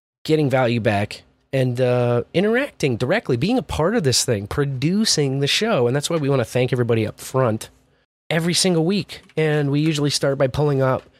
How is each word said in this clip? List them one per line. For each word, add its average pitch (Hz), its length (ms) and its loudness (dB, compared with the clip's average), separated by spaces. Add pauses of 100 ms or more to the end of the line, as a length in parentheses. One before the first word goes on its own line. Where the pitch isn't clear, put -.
(240)
getting 156 240 2
value 120 320 2
back 104 420 -2 (300)
and, 127 280 0
uh, 123 420 2 (100)
interacting 202 640 0
directly, 143 400 -2
being 202 220 0
a 180 40 -2
part 175 340 -2
of 190 80 0
this 127 200 0
thing, 104 220 -2
producing 139 920 0
the 139 80 0
show. 190 400 0
And 127 80 0
that's 147 120 -4
why 170 80 -2
we 139 120 -2
wanna 135 160 2
thank 127 280 0
everybody 117 340 2
up - 120 -10
front 120 520 -2 (580)
every 165 260 0
single 170 300 2
week. 190 380 -4 (140)
And 151 360 0
we 147 80 2
usually 147 300 0
start 139 280 0
by 143 80 2
pulling 139 340 0
up 131 220 2 (180)